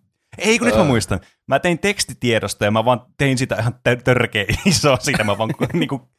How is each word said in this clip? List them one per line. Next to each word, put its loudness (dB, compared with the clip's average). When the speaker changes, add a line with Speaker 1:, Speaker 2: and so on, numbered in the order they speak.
Speaker 1:
ei 2
kun -2
nyt 2
mä 6
Speaker 2:
Ää. 4
Speaker 1:
muistan. 0
Mä 0
tein 0
tekstitiedosta -2
ja 2
mä 2
vaan 2
tein 0
sitä -2
ihan -2
tö-, 2
törkeä 0
<laughs> -6
iso 4
siitä. -2
Mä 0
vaan -2
<laughs> -8
niinku -4